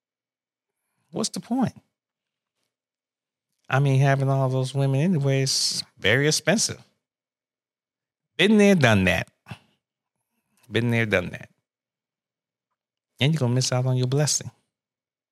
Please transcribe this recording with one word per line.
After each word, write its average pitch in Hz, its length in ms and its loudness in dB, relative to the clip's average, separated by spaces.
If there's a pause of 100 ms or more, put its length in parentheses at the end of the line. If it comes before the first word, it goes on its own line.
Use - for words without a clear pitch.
(1080)
What's 180 200 -6
the - 100 -12
point? 240 360 -4 (1900)
I 131 100 0
mean, 135 200 2
having 135 300 2
all 135 200 0
those 131 240 -4
women 135 260 0
anyway 139 440 0
is - 400 -4 (140)
very 127 300 0
expensive. - 560 -2 (1500)
Been 208 200 4
there, 202 180 6
done 110 300 4
that. - 260 -2 (1400)
Been 117 220 -2
there, 117 140 0
done 90 240 -2
that. - 200 -16 (1700)
And 147 140 2
you're 156 60 -4
gonna 120 140 0
miss 127 180 -2
out 127 140 -2
on 131 120 -2
your 127 100 -2
blessing. 139 440 -2 (800)